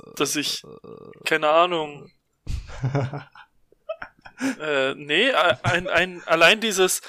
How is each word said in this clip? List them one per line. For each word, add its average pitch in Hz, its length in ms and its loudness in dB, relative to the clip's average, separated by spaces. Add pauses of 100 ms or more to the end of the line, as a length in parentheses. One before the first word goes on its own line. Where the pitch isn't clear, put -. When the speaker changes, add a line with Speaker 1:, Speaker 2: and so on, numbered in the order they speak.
(160)
Speaker 1:
dass 143 220 -2
ich, - 260 -4 (640)
keine 156 240 2
Ahnung. 156 600 0 (720)
Speaker 2:
<laughs> 135 400 -2 (1400)
Speaker 1:
Äh, 139 360 -2
nee, 151 360 0
a-, 160 320 2
ein, 180 240 0
ein, 175 380 0
allein 170 340 6
dieses, 190 500 2